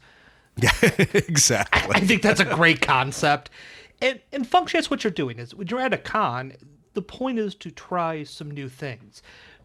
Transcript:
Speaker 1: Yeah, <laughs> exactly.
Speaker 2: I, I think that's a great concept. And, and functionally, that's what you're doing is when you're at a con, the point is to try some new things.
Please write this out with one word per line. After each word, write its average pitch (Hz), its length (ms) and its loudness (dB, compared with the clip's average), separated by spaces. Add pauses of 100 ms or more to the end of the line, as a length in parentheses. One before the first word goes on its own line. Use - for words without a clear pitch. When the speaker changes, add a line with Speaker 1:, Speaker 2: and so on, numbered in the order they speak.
(560)
Speaker 1:
Yeah, 117 140 4 (120)
<laughs> - 0 -
exactly. 151 1120 2
Speaker 2:
I, 214 40 4
I - 20 4
think 196 220 2
that's 208 180 4
a 190 40 4
great 165 360 4
concept. 143 680 0 (500)
And, 254 200 -2 (120)
and 277 140 -4
functionally, 349 340 2
that's - 100 -6
what - 140 -4
you're 220 60 0
doing 127 280 -4
is 120 160 -14
when 190 140 -10
you're 240 120 -4
at 254 120 0
a 175 60 0
con, 131 560 -4 (400)
the 202 80 -6
point 254 360 -6
is 208 180 -4
to - 140 -14
try 165 540 -6
some 147 260 -14
new 143 180 -10
things. 127 540 -14 (420)